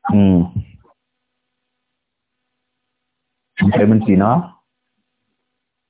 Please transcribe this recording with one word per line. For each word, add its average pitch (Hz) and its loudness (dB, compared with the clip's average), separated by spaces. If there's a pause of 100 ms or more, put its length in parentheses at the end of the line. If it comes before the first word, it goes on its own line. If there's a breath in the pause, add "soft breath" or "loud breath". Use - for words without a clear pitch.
Hmm. 98 2 (3250)
Mun 101 0
kai 104 0
minti 110 0
nawa? 120 -2 (1400)